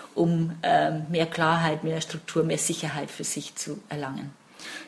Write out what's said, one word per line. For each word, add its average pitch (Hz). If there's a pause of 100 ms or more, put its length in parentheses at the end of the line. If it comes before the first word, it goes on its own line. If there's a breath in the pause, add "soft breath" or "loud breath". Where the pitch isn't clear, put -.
(160 loud breath)
um, 170 (100)
ähm, 156
mehr 165
Klarheit, 160
mehr 160
Struktur, -
mehr 156
Sicherheit 147
für -
sich -
zu 147 (100)
erlangen? 143 (560 loud breath)